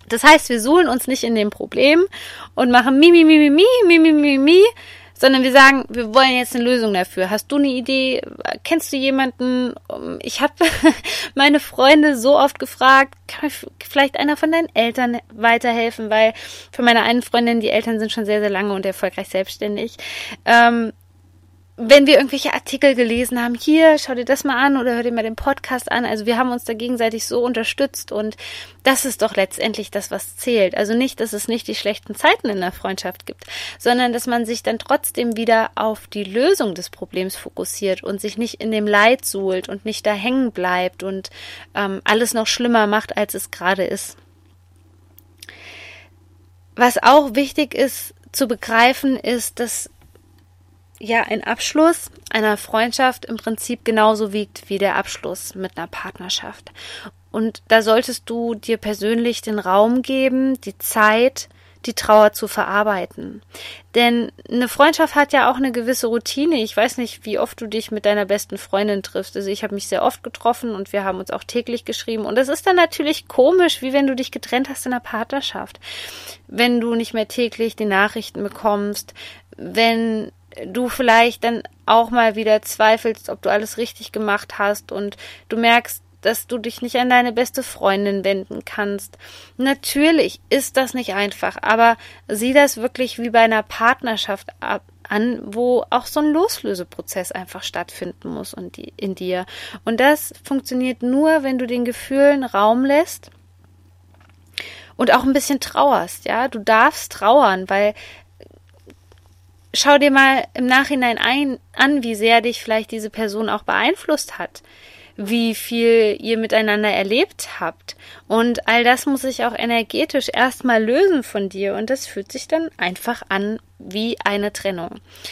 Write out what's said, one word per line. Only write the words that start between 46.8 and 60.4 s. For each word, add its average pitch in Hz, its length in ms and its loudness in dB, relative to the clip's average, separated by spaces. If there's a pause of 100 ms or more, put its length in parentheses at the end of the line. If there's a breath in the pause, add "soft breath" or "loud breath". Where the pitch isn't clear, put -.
auch 277 320 6
wichtig 277 400 -2
ist - 400 -4 (160)
zu - 180 -2
begreifen, 240 680 0
ist, - 440 -4
dass - 300 -8 (1080)
ja, 226 240 -2
ein - 220 -6
Abschluss - 680 0 (200)
einer 214 260 0
Freundschaft 240 680 -2
im 226 120 -8
Prinzip 226 480 -8
genauso 214 480 2
wiegt - 360 -8
wie 196 100 -4
der 196 180 0
Abschluss - 580 -8
mit 190 220 -12
einer 165 100 -10
Partnerschaft. - 840 -12 (580 loud breath)
Und 220 380 -4
da 226 140 6
solltest 220 480 0
du 233 240 -4
dir 226 220 -4
persönlich 220 680 -4
den 214 160 -6
Raum 214 440 2
geben, 262 580 0